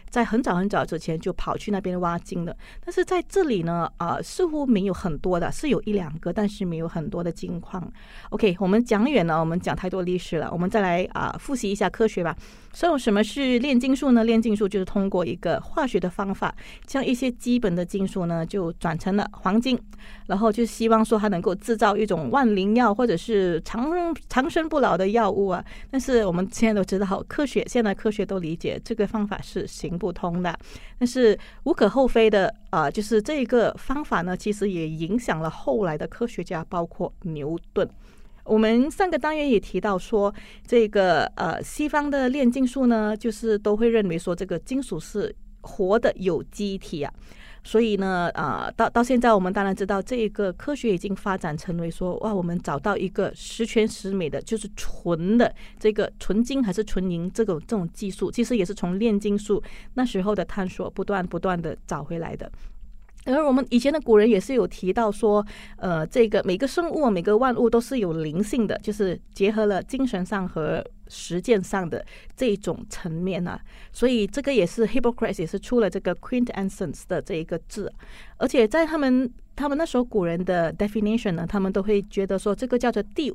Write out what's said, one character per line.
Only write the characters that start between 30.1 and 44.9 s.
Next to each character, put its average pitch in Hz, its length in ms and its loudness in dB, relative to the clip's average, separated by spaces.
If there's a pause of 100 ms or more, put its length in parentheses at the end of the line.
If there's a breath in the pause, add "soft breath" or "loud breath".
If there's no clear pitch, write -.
的。 175 160 -2 (400 loud breath)
但 247 80 0
是 240 320 6 (260 loud breath)
无 311 100 2
可 220 160 4
厚 254 180 4
非 226 220 6
的， 196 260 4 (140)
啊， 156 200 2
就 202 140 -2
是 214 180 2
这 285 260 -2
个 226 260 4
方 - 280 -4
法 220 200 -2
呢， 180 160 -2
其 - 120 -4
实 208 220 0
也 165 160 -2
影 165 320 -2
响 180 220 -2
了 160 80 -2
后 240 340 -2
来 156 140 0
的 165 100 -6
科 - 180 -6
学 233 160 -6
家， 165 280 -6
包 170 160 -2
括 175 280 -6 (100)
牛 156 360 -6 (140)
顿。 190 120 2 (580 soft breath)
我 220 140 2
们 226 320 4
上 370 200 0
个 320 100 0
单 311 180 -2
元 294 100 0
也 226 120 6
提 - 200 -4
到 208 160 0
说， 202 380 0 (320 loud breath)
这 233 220 6
个， 185 380 4 (100)
呃， - 280 -2
西 - 240 -4
方 294 220 0
的 277 180 2
炼 254 240 4
金 262 140 2
术 254 220 2
呢， 220 280 2
就 220 140 -4
是 214 280 0
都 208 200 2
会 233 100 4
认 226 200 4
为 165 100 0
说 170 180 -4
这 196 80 -6
个 185 140 -4
金 262 240 -4
属 196 180 -6